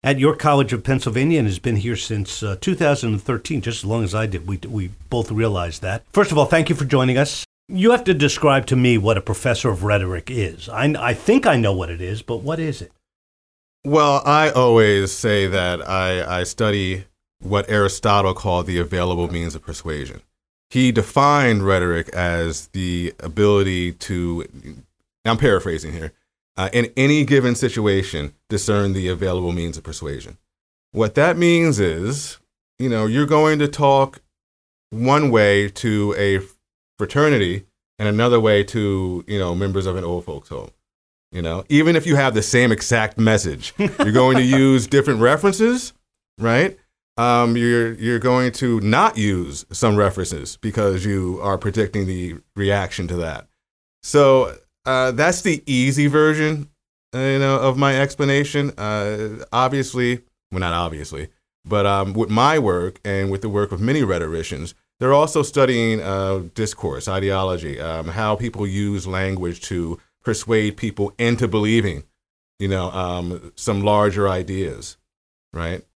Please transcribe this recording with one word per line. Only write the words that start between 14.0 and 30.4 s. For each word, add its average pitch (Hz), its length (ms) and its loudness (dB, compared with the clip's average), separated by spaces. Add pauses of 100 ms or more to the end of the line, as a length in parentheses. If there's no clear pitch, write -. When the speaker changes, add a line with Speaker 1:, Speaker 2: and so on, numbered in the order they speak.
Speaker 2:
I 151 260 4
always 110 600 6
say 104 380 0
that 90 400 -2
I, 92 520 -2
I 90 40 -2
study 95 640 -2 (340)
what 101 280 -2
Aristotle 101 680 2
called 90 320 -2
the 90 120 -2
available 87 540 -2
means 82 240 -6
of 82 60 -14
persuasion. 76 580 -12 (500)
He 127 220 4
defined 123 760 2
rhetoric 90 440 0
as 85 580 -4
the 87 500 -4
ability 95 720 0
to, 87 520 -4 (800)
I'm 117 140 0
paraphrasing 90 560 0
here, 80 180 -10 (460)
uh, 95 140 -2
in 117 240 0
any 143 260 2
given 127 320 4
situation, 98 800 0 (160)
discern 101 460 0
the 90 140 -2
available 90 440 -2
means 85 240 -6
of 80 80 -16
persuasion. 76 540 -12 (540)